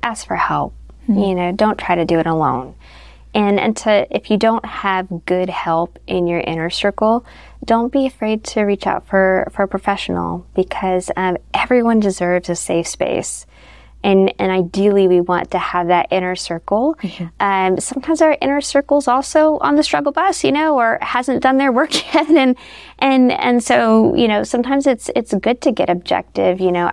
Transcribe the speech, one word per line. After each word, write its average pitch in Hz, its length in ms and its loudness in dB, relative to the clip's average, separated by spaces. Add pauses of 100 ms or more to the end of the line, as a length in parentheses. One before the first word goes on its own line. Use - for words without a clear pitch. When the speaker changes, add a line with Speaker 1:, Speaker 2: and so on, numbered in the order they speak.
Speaker 1:
ask 226 240 -8
for - 100 -6
help, 147 380 -4 (340)
Speaker 2:
Mm-hmm. 202 140 2
Speaker 1:
you 196 120 0
know, 180 180 -2
don't 214 260 0
try - 180 -2
to 170 80 0
do 165 160 2
it 160 60 -2
alone. 139 480 -2 (600)
And, 202 240 2
and 220 200 -2
to, 214 360 0
if - 160 -6
you 214 60 4
don't 226 280 0
have 185 640 -6
good 185 220 -2
help 170 580 -4
in 180 200 -2
your 170 140 -2
inner 165 300 -4
circle, 220 540 0 (400)
don't 233 280 0
be 269 140 2
afraid 220 380 -4
to - 180 -2
reach 202 240 -2
out - 220 -4
for, 190 440 2
for - 120 -4
a 190 40 -2
professional 180 840 -4
because, 185 600 -2
um, 185 200 -2 (180)
everyone 233 460 2
deserves 180 480 0
a 175 60 -2
safe 170 320 -4
space. - 600 -6 (580)
And, 190 340 4
and 190 140 -2
ideally, 190 560 2
we 180 120 4
want 175 300 -2
to 185 80 -2
have 175 300 -4
that 175 220 2
inner 185 260 -2
circle. 214 640 -2
Speaker 2:
Mm-hmm. 175 240 -8 (140)
Speaker 1:
Um, 190 400 0
sometimes 302 420 -2
our 311 180 4
inner 277 200 0
circle's 285 480 0
also 302 500 2
on 294 180 0
the 302 60 4
struggle 294 300 0
bus, 370 320 0
you 269 80 2
know, 302 260 0
or 226 240 2
hasn't 247 400 -2
done 262 160 4
their 269 140 2
work 269 200 0
<laughs> - 220 -4
yet. 311 160 2
And, 269 260 6 (420)
and, 262 340 4
and 240 320 0
so, 226 500 4
you 233 140 2
know, 208 160 2
sometimes 254 420 0
it's, 254 300 0
it's 233 180 -2
good 226 280 -2
to 262 100 2
get - 180 0
objective, 185 680 -2
you 185 120 2
know, 175 200 0